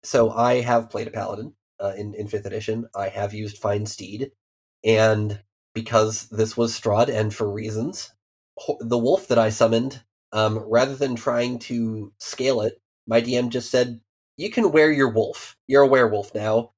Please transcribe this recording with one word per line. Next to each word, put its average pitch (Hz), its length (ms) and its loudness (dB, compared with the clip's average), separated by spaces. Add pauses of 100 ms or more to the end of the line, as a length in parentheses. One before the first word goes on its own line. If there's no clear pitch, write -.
So 117 260 2
I 123 320 2
have 117 280 0
played 110 180 -8
a - 40 -14
paladin, 104 420 -8 (260)
uh, 98 180 -4
in, 104 160 -10
in 104 140 -10
fifth 104 180 -6
edition. 107 480 -6
I 98 160 -6
have 101 240 -6
used 107 240 -10
Find 104 320 -2
Steed, 107 420 -10 (520)
and 107 580 2 (320)
because 110 560 0
this 110 260 -2
was 117 240 0
Strahd, 113 300 2
and 110 240 -2
for 104 180 -4
reasons, 110 640 -8 (440)
ho-, - 220 -6
the 117 180 -2
wolf 135 320 0
that 120 100 4
I 110 100 4
summoned, 117 540 0 (300)
um, 107 260 0
rather 120 360 2
than 131 200 -2
trying 120 440 -2
to 110 600 -6
scale 127 420 -2
it, 113 180 -2 (280)
my 117 140 4
D 123 140 -2
M 123 140 0
just 120 220 -6
said, 123 300 0 (360)
"You 202 140 -6
can 214 200 2
wear 156 200 6
your 139 180 4
wolf. - 460 -4 (120)
You're 135 160 8
a 139 40 6
werewolf 110 480 2
now." 110 420 0